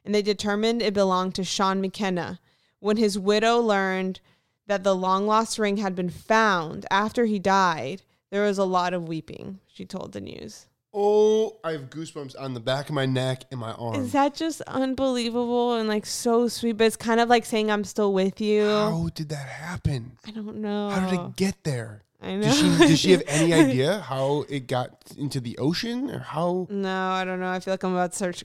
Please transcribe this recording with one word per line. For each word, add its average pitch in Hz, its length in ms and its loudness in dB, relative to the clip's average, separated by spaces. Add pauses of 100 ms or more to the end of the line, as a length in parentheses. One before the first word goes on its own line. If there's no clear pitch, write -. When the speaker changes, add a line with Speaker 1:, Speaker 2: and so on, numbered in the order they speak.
Speaker 1:
and 202 100 -2
they 208 80 4
determined 208 580 0
it 202 140 -2
belonged 185 400 2
to 190 100 -4
Sean 190 360 0
McKenna. 185 580 -4 (400)
When 214 180 0
his 208 220 2
widow 214 420 4
learned 190 600 0 (480)
that 196 160 -2
the 196 100 4
long-lost 202 640 2
ring 202 200 0
had 190 180 -2
been 180 140 -2
found 196 840 0
after 214 320 2
he 214 160 0
died, 180 600 2 (280)
there 202 140 0
was 202 140 0
a 196 60 2
lot 180 300 0
of 170 140 -4
weeping, 165 580 -10
she - 180 -16
told 185 280 -12
the 202 80 -10
news. - 460 -14 (340)
Speaker 2:
Oh, 214 640 4
I 165 100 -4
have 139 180 -10
goosebumps 147 500 -12
on 131 140 -6
the 120 60 -6
back 131 280 -2
of 156 60 -4
my 135 100 2
neck 131 460 0
and 123 100 -8
my 113 120 -8
arm. 117 280 -6
Speaker 1:
Is 247 120 -4
that 285 220 2
just 320 280 -6
unbelievable 240 1120 0
and, 220 120 0
like, 214 200 -2
so 240 420 2
sweet? 233 240 -2
But 220 140 2
it's 220 100 2
kind 226 240 0
of 233 80 2
like 233 160 4
saying, 214 260 0
"I'm 208 140 0
still 202 300 0
with 190 260 0
you." 214 260 2
Speaker 2:
How 208 480 2
did 156 140 -8
that 143 200 -8
happen? 135 640 -6 (140)
Speaker 1:
I 220 40 -12
don't 214 260 -10
know. 208 320 -4
Speaker 2:
How 190 220 0
did 185 100 -2
it 131 160 -12
get 190 260 -2
there? 110 420 -6 (180)
Speaker 1:
I 190 140 -6
Speaker 2:
Does 214 220 2
she, 302 100 4
Speaker 1:
know. 277 100 4
Speaker 2:
does 277 200 8
she - 140 2
have 165 120 6
Speaker 1:
<laughs> - 40 -10
Speaker 2:
any 160 240 4
idea 156 480 4
how 135 480 -2
it 139 180 -6
got - 500 -6
into 139 240 -4
the 120 180 -8
ocean 233 520 -2
or - 100 -8
how? 175 500 -4
Speaker 1:
No, 196 180 -4 (220)
I 190 140 -2
don't 185 140 -6
know. 185 140 -4
I 185 80 -4
feel 190 140 -4
like 185 100 -6
I'm 185 80 0
about 180 200 0
to - 40 -10
start 180 280 -4